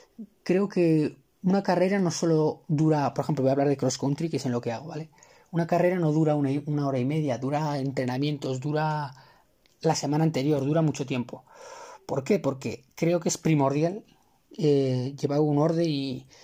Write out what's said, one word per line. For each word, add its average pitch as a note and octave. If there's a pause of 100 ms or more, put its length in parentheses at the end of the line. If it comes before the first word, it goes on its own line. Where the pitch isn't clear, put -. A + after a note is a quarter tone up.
(440)
creo F#3+
que D#3+ (240)
una G3
carrera F#3
no F3
solo D#3
dura, D3+
por C#3
ejemplo, C#3
voy C3
a C3+
hablar C#3
de C#3
cross C3
country, C#3+
que D#3+
es -
en B2+
lo A#2+
que A#2
hago, A2+
¿vale? D#3+ (420)
Una E3
carrera F3+
no D#3+
dura D3+
una, C#3 (160)
una D3
hora C3+
y B2
media, C#3+
dura C#3+
entrenamientos, C3
dura D3+ (640)
la D#3
semana D3+
anterior, C#3+
dura D#3
mucho C#3+
tiempo. B2+ (600)
¿Por C3+
qué? G3+
Porque C3 (120)
creo E3+
que E3+
es -
primordial, D#3 (540)
eh, C#3
llevar C#3+
un D3+
orden E3
y, C3+ (160)